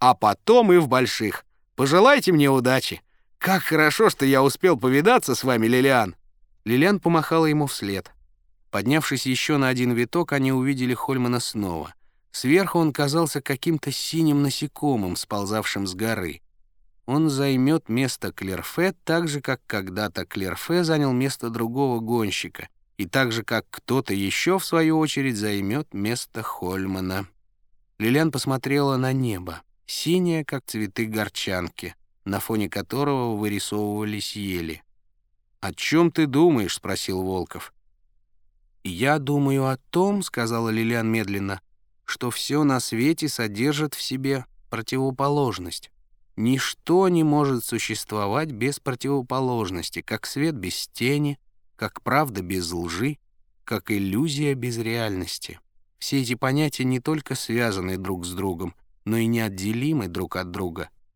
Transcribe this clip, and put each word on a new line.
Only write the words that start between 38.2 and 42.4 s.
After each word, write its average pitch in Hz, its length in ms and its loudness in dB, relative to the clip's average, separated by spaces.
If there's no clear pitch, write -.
"Я 117 340 0
думаю 139 480 2
о 131 120 -2
том", — 196 320 2
сказала 117 480 -2
Лилиан 113 400 0
медленно, 98 500 -2
"что - 260 -6
все 147 340 -2